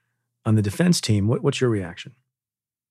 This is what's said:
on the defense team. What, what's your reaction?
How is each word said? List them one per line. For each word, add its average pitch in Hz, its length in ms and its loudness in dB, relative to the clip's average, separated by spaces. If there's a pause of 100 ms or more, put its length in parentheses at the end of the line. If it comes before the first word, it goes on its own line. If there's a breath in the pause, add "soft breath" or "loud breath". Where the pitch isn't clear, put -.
(440)
on 117 100 2
the 110 60 4
defense 165 400 0
team. 104 260 2
What, 123 160 -2
what's 139 180 0
your 127 80 2
reaction? 92 440 -6 (760)